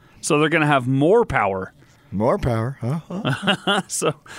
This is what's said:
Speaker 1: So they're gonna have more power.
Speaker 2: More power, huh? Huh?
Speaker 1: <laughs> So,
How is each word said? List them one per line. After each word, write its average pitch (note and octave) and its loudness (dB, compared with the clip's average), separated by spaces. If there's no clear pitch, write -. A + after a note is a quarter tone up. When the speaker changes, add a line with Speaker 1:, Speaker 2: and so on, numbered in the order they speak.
Speaker 1:
So D3+ 0
they're D3+ 2
gonna D#3 2
have C#3 2
more D3+ 4
power. G2 -2
Speaker 2:
More A2+ 0
power, A#2 -2
huh? C#3 -4
Huh? F#3+ -2
Speaker 1:
<laughs> - -20
So, E3 -2